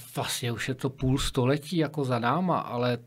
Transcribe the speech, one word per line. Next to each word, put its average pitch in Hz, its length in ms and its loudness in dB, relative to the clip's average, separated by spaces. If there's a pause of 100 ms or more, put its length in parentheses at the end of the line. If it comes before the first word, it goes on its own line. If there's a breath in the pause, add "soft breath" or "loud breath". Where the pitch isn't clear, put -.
(160)
vlastně 120 360 -2
už 107 160 -4
je 127 80 -2
to 135 140 -2
půl 131 280 2
století 143 600 2
jako 151 280 0
za 123 140 0
náma, 147 400 2
ale 123 480 0